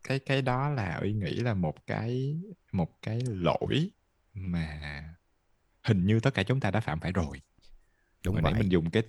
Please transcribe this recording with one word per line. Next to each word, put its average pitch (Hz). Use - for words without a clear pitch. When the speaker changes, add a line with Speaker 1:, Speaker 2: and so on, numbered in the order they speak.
Speaker 1:
Cái, 135
cái 139
đó 127
là 104
Uy 101
nghĩ 101
là 117
một 85
cái, 127
một -
cái 110
lỗi 104
mà 78
hình 95
như 110
tất 135
cả 98
chúng 123
ta 104
đã 95
phạm 80
phải 80
rồi. 76
Speaker 2:
Đúng 87
Speaker 1:
Hồi 78
nãy 82
Speaker 2:
vậy. 110
Speaker 1:
mình 98
dùng 85
cái 110